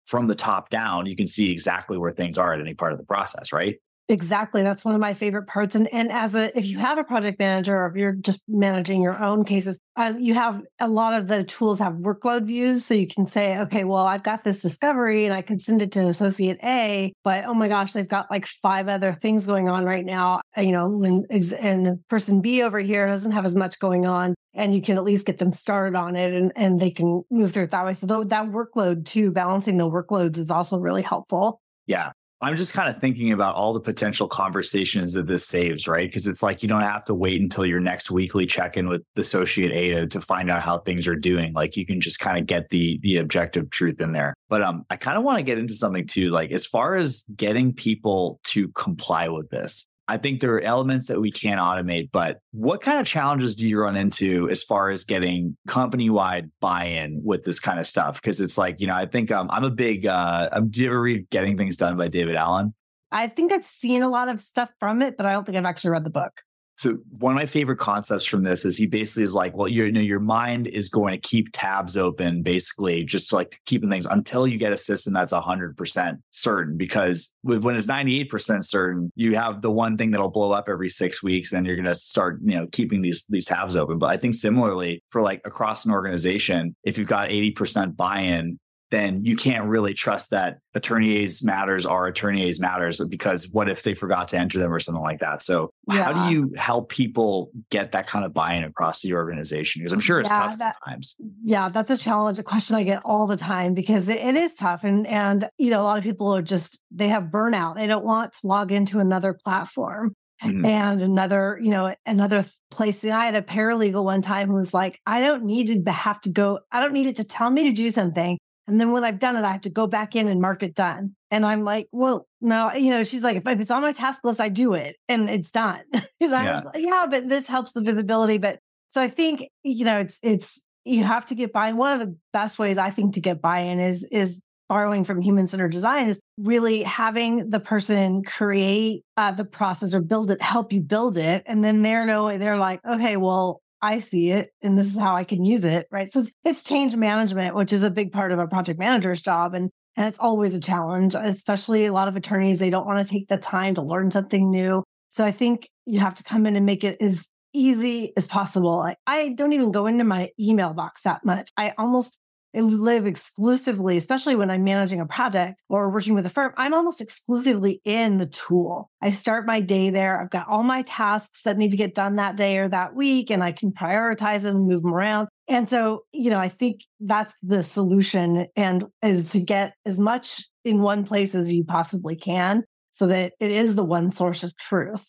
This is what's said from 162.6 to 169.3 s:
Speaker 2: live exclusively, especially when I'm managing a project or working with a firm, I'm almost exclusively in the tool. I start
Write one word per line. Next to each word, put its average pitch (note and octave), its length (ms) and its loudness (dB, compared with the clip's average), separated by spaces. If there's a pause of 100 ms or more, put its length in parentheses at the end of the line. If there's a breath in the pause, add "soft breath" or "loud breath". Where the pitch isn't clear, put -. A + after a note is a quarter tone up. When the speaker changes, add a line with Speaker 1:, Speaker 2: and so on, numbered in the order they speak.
Speaker 2:
live A3 440 4
exclusively, G3+ 920 0
especially C4 380 0
when G3+ 140 2
I'm F#3+ 140 0
managing G3 380 0
a E3 40 -4
project G3 640 -2
or G3+ 200 0
working G#3 260 0
with F#3+ 100 2
a F3+ 40 -4
firm, C4+ 280 -2
I'm C#4 160 0
almost E4+ 280 0
exclusively A3+ 800 0
in G#3+ 340 2
the F#3 100 2
tool. F3 640 -2 (120)
I G3+ 80 0
start A3 360 -2